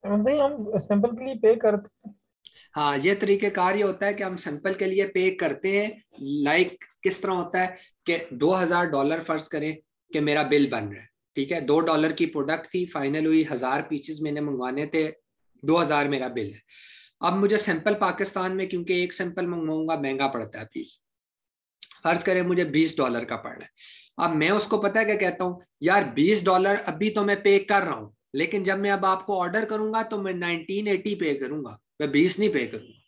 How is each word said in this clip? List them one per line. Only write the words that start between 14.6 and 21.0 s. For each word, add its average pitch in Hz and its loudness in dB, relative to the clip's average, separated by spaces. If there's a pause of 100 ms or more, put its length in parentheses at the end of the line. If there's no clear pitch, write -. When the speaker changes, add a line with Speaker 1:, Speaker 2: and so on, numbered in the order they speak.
Speaker 2:
थे, 156 0 (560)
दो 156 2
हज़ार 147 2
मेरा 131 -2
bill 117 -6
है। - -14 (640)
अब 180 0
मुझे 202 4
sample 202 0
पाकिस्तान 185 -2
में, 190 -4
क्योंकि 180 -2
एक 175 -4
sample 175 -4
मंगवाऊंगा 160 -2
महंगा 135 -2
पड़ता 113 -6
है - -12
piece, - -12 (1040)